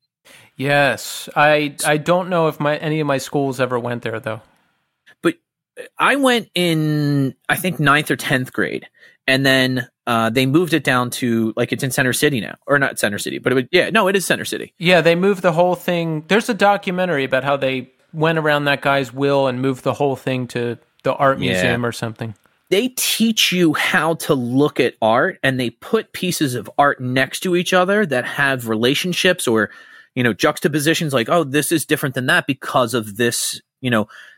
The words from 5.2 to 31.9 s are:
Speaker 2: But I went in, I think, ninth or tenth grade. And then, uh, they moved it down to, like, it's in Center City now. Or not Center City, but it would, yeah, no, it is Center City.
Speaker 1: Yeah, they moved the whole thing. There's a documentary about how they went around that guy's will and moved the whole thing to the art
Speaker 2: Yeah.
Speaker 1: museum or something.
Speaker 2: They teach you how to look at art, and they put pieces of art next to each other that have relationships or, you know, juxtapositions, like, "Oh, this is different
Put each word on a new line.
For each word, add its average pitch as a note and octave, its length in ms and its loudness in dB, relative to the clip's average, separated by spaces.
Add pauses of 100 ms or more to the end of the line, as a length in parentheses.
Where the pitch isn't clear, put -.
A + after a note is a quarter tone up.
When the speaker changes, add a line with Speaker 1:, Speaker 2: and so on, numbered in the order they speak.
Speaker 2:
But E3+ 140 0 (640)
I G#3 180 2
went B3 400 2
in, D3+ 800 0 (120)
I - 80 2
think, F3+ 240 -4
ninth C#3+ 300 2
or C#3+ 60 0
tenth C3 380 -2
grade. - 340 -4 (400)
And C3+ 180 2
then, C3 420 2 (200)
uh, A2+ 240 2
they C3 140 2
moved D3+ 280 2
it D3 100 0
down B2 280 0
to, A2+ 440 -2
like, A#2+ 160 -2
it's B2 120 -6
in C3 80 -2
Center B2+ 220 0
City - 280 0
now. - 140 -10 (100)
Or C#3+ 140 2
not C3+ 200 -4
Center G2+ 200 -2
City, - 180 -6
but C3 140 -2
it B2+ 40 2
would, C3 160 -2
yeah, E3 180 2
no, G3+ 180 2
it G3 80 0
is F#3 100 -2
Center - 200 -2
City. - 340 -10
Speaker 1:
Yeah, F3 220 4
they E3+ 140 4
moved F#3 280 0
the F3+ 80 4
whole F3 240 2
thing. E3 520 -2
There's A3+ 220 0
a A#3+ 40 0
documentary F#3 720 0
about C3 180 0
how C#3+ 140 0
they C3 340 -4 (200)
went D#3+ 280 0
around D3 260 0
that C#3 160 0
guy's C#3 320 0
will C#3 340 2
and B2 140 -4
moved C3 220 -2
the C3 100 0
whole C#3 220 0
thing B2+ 320 -6
to A#2+ 320 -6 (240)
the C3+ 100 0
art C3+ 260 2
Speaker 2:
Yeah. - 120 0
Speaker 1:
museum F#2 340 0
or A#2 60 -2
something. A2+ 420 -8 (380)
Speaker 2:
They A#3 180 2
teach - 640 0
you F3 240 4
how E3 400 0
to - 180 0
look C3 460 2
at B2+ 220 2
art, B2 420 2
and C3 160 0
they A#2+ 100 -2
put - 420 -4
pieces D3+ 440 -4
of G#2+ 220 -10
art C#3+ 220 2
next C3 420 -2
to F3+ 140 0
each F3 160 0
other F#3+ 360 2
that B2 180 -2
have C3+ 420 -2
relationships C#3+ 800 0
or, A2 220 2 (460)
you B2+ 80 0
know, A#2 100 2
juxtapositions, D3+ 800 0
like, A#2 160 0
"Oh, E3+ 140 2
this C#3 280 -2
is D#3+ 140 0
different C#3+ 300 -2